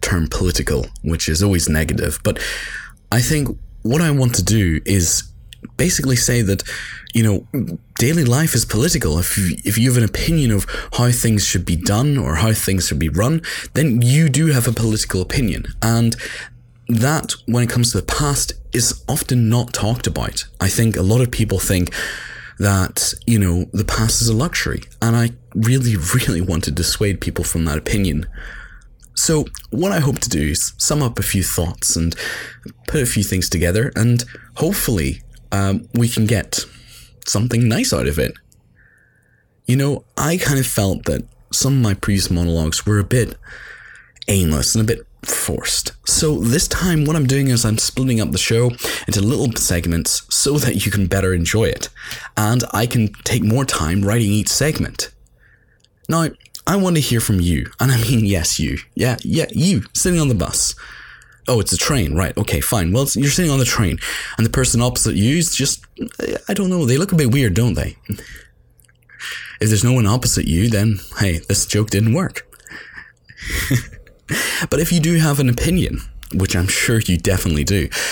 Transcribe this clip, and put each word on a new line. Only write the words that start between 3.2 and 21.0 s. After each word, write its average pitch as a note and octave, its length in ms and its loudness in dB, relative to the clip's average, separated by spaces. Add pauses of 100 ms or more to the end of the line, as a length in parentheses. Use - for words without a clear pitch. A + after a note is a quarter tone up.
think D3 360 0 (240)
what C3 200 2
I D#3+ 100 2
want B2+ 240 2
to F#2 80 0
do F2 420 2
is F#2 380 2 (540)
basically C#3 380 0
say A#2+ 260 2
that, G2 220 0 (500)
you A2+ 100 4
know, C#3 540 0 (200)
daily D#3+ 260 2
life C3+ 300 2
is A2+ 120 0
political. B2 540 0
If - 180 -2
you, F2+ 280 0
if G2+ 120 0
you B2 120 4
have B2 80 4
an A2 100 4
opinion D3 440 0
of G2 140 0 (280)
how A#2+ 180 2
things A2+ 340 2
should F2+ 200 -2
be F2 100 0
done B2+ 420 0
or E2 180 0
how A2 180 2
things F#2+ 340 0
should C#2+ 120 -2
be D#2 100 0
run, A#2+ 320 2 (320)
then B2+ 280 2
you C#3+ 280 4
do D3 180 2
have C3 200 2
a A#2 60 2
political G#2+ 480 0
opinion. A2+ 440 -2 (160)
And A#2 340 2 (720)
that, B2+ 460 0 (120)
when A#2+ 180 2
it A2+ 60 0
comes A#2+ 220 0
to G#2 60 0
the - 80 -2
past, - 480 -2 (180)
is A#2+ 360 -2
often B2 420 2
not A#2+ 240 0
talked A#2 340 -2
about. - 380 -4 (160)
I G2 80 2
think A2 260 2
a F2 60 0